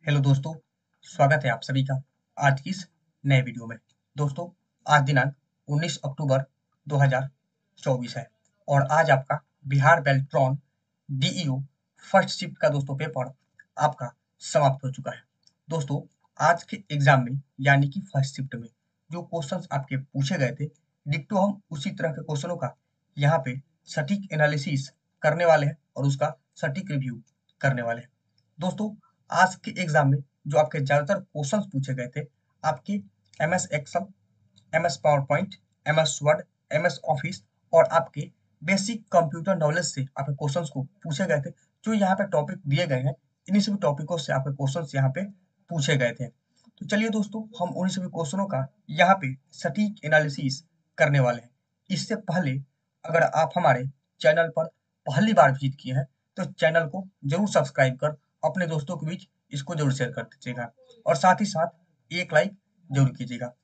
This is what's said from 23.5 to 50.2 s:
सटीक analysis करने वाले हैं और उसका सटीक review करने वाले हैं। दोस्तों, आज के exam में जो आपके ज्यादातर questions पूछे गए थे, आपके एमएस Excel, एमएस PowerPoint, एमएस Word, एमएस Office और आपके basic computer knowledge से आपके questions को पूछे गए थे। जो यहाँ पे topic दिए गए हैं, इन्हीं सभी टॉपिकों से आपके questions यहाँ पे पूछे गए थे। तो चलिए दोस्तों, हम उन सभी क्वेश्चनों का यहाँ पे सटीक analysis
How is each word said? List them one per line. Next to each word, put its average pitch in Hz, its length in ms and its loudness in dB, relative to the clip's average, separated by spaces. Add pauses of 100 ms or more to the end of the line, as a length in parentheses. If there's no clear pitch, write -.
सटीक 175 460 -4
analysis 151 560 0 (340)
करने 160 220 2
वाले 151 200 6
हैं 147 120 -2 (200)
और 135 80 -2
उसका 147 280 0 (240)
सटीक 156 340 -6
review 123 300 -4 (400)
करने 127 200 0
वाले 117 200 -4
हैं। - 80 -20 (500)
दोस्तों, 208 360 -4 (340)
आज 185 280 4
के - 160 -12
exam 151 360 2
में 139 80 4 (300)
जो 147 100 0
आपके 151 220 2
ज्यादातर 143 420 0
questions 156 440 -4
पूछे 135 280 -4
गए 123 140 -6
थे, 151 140 -8 (420)
आपके 156 300 -4 (460)
एमएस 170 300 0
Excel, 151 340 -4 (720)
एमएस 160 260 2
PowerPoint, 160 540 2 (320)
एमएस 151 380 2
Word, 151 180 4 (300)
एमएस 165 280 0 (120)
Office 156 280 -4 (340)
और 165 180 8
आपके 165 380 -2 (320)
basic 196 500 -2
computer 165 460 2
knowledge 156 280 0
से - 160 -6 (160)
आपके 139 160 -4
questions 151 360 -4
को 139 120 -8 (220)
पूछे 165 220 -2
गए 151 160 0
थे। 139 100 -10 (320)
जो 220 100 -2
यहाँ 196 220 4
पे 196 120 -2
topic 151 380 -2
दिए 151 220 2
गए 135 120 0
हैं, 135 160 -2 (320)
इन्हीं 202 140 2
सभी 202 180 0
टॉपिकों 151 380 -2
से 147 160 -4
आपके 139 200 -2
questions 143 420 -4
यहाँ 135 140 2
पे 175 140 -4 (460)
पूछे 160 280 0
गए 120 160 2
थे। - 140 -10
तो - 580 -20
चलिए 214 260 0
दोस्तों, 214 320 -4 (160)
हम 175 140 -4
उन 185 160 -2
सभी 185 200 -6
क्वेश्चनों 165 380 -4
का 135 180 -2 (260)
यहाँ 175 240 6
पे 151 180 -6 (200)
सटीक 202 520 -4
analysis 151 560 0 (360)